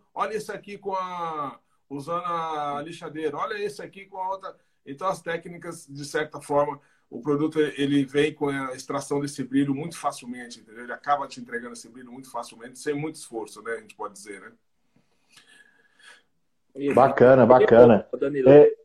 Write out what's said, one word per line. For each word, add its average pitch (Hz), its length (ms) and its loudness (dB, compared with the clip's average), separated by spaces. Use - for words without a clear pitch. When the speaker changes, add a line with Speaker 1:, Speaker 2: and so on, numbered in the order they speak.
Speaker 1:
"Olha 202 200 -6
esse 214 180 -10
aqui 202 240 -14
com 196 180 -10
a, 170 640 -8
usando 160 360 -8
a 160 600 -6
lixadeira, 156 520 -10
olha 196 180 -6
esse 202 260 -8
aqui 196 260 -18
com 190 120 -18
a 185 100 -6
outra." 190 260 -10
Então, 143 240 -8
as 180 140 -6
técnicas, 170 640 -12
de 143 160 -14
certa 151 360 -8
forma, 143 400 -2
o - 120 -16
produto, 151 400 -2
ele 143 440 0
vem 147 300 -2
com 143 140 -4
a 135 260 -6
extração 143 460 -6
desse 139 240 -8
brilho 139 300 -2
muito 160 220 -10
facilmente, 123 640 -10
entendeu? 110 220 -20
Ele 120 100 -14
acaba 143 360 -4
te - 120 -18
entregando 120 340 -12
esse 117 140 -20
brilho 120 220 -20
muito 131 200 -20
facilmente, 120 480 -16
sem 147 160 -6
muito 156 220 -8
esforço, 107 460 -14
né? 113 120 -10
A 110 60 -12
gente 107 140 -20
pode 104 200 -14
dizer, 98 260 -18
né? 110 100 -20
Speaker 2:
Isso. 139 200 -2
Speaker 3:
Bacana, 127 500 6
Speaker 2:
E, - 20 4
Speaker 3:
bacana. 117 640 8
Speaker 2:
ô, - 60 -10
Danilo, 139 320 0
Speaker 3:
É. 147 240 10